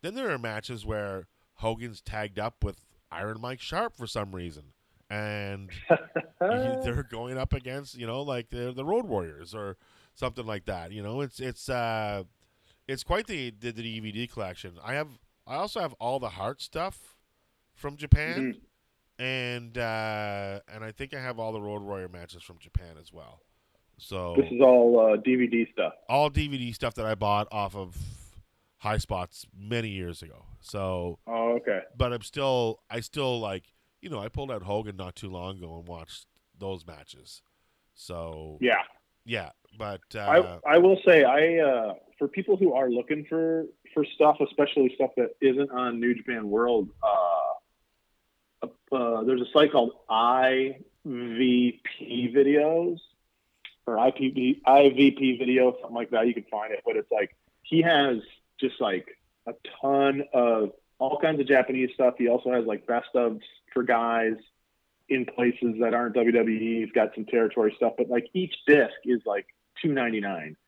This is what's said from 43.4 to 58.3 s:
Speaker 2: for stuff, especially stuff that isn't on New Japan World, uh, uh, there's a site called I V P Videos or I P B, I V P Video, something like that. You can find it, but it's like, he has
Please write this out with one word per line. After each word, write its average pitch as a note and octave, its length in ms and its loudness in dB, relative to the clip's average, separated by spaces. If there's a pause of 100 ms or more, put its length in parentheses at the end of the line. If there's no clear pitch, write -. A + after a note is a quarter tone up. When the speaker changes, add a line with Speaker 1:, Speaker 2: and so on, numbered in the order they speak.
Speaker 2:
for D3+ 100 2
stuff, - 380 4
especially C#3 540 2
stuff C3 220 0
that A#2 220 0
isn't C3+ 320 2
on B2 280 -4
New A#2+ 160 2
Japan A2+ 340 -8
World, A2+ 400 2 (120)
uh, - 1700 -4 (240)
uh, A#2 320 0
there's B2+ 180 2
a A#2 120 -6
site D3+ 180 6
called A#2+ 200 4 (180)
I C3 680 4 (260)
V B2 800 2
P A#2+ 520 -6
Videos D#3 640 4 (880)
or A#2 120 0
I C3 120 6
P C3+ 180 -2
B, C3 360 0
I C#3 240 10
V C3+ 220 6
P C3 260 0
Video, B2+ 440 4
something A#2 140 -10
like A#2+ 160 -6
that. A2+ 160 2
You A#2+ 60 0
can A2 180 -8
find A2 220 -4
it, G2 120 -6
but A2+ 100 -2
it's G#2+ 160 -2
like, G#2+ 240 -2 (280)
he E3 180 2
has D3 360 4 (420)